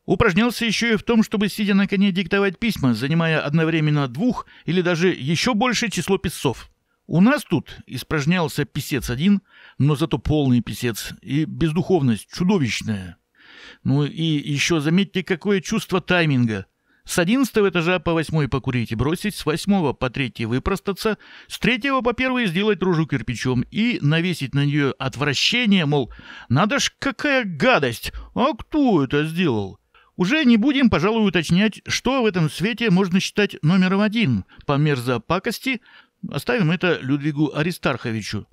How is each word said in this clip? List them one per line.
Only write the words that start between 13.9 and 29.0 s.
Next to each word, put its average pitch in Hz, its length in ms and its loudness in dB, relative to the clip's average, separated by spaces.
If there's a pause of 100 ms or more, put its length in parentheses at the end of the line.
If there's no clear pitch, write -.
и 143 180 -6
еще 156 580 0
заметьте, 175 420 0
какое 190 380 -2
чувство 185 400 -4
тайминга. 127 680 2 (380)
С - 140 -6
одиннадцатого 208 520 2
этажа 175 280 0
по 170 140 -2
восьмой 156 360 0
покурить 123 440 -4
и - 20 -4
бросить, 151 400 -2
с - 120 -10
восьмого 156 480 0
по 127 160 -4
третий 117 340 -6
выпростаться, 185 760 -2 (300)
с - 100 -12
третьего 254 440 0
по 240 100 0
первый 247 340 0
сделать 196 360 0
рожу 165 240 2
кирпичом 127 640 -2
и 226 300 -2
навесить 156 540 0
на 143 100 0
нее 143 340 0
отвращение, 170 880 0
мол, 143 260 0 (360)
«Надо 202 300 2
ж, - 200 -2
какая 269 460 -2
гадость! 165 680 0 (220)
А 247 200 0
кто 240 480 2